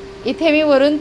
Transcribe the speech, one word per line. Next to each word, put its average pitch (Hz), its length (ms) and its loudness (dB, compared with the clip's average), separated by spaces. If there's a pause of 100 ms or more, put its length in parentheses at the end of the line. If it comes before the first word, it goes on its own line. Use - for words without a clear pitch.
(260)
इथे 294 260 -2
मी 302 100 2
वरून 294 400 2